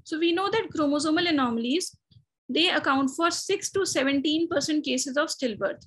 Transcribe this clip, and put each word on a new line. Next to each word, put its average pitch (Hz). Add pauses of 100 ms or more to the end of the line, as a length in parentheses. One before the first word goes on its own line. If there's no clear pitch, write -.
So 320
we 339
know 381
that 415
chromosomal 311
anomalies, 254 (500)
they 311
account 277
for 339
six -
to 381
seventeen 294
percent 302
cases 262
of 302
stillbirth. -